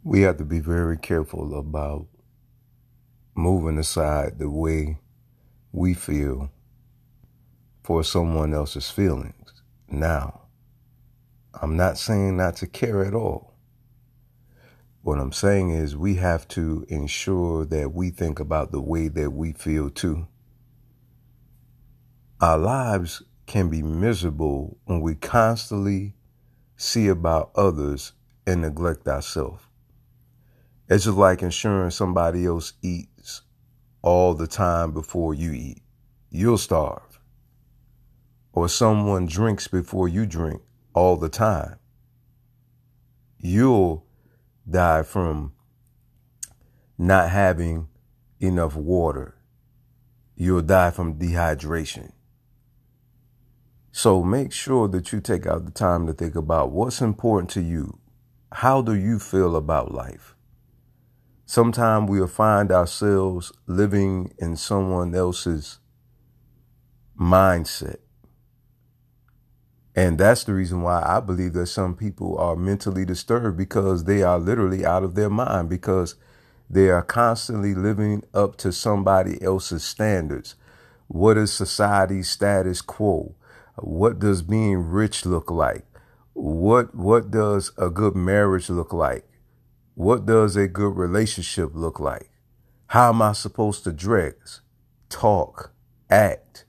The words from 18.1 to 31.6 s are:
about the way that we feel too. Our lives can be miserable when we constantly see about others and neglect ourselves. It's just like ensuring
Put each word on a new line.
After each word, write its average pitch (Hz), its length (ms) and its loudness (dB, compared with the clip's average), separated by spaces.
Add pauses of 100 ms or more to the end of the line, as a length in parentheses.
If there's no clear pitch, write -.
about 76 320 -4
the 69 100 -6
way 80 280 -2
that 76 200 -4
we 78 220 -6
feel 76 400 -4
too. 82 360 -6 (2250)
Our 82 160 4
lives 104 640 -2 (240)
can 92 240 -2
be 78 140 -4
miserable 78 1000 -4
when 87 160 -2
we 80 120 -2
constantly 101 1000 -2 (600)
see 107 320 0
about 82 440 0
others 73 600 -2 (340)
and 90 140 0
neglect 80 460 -4
ourselves. 71 580 -6 (1300)
It's 101 140 4
just 101 120 0
like 92 260 6
ensuring 92 480 -2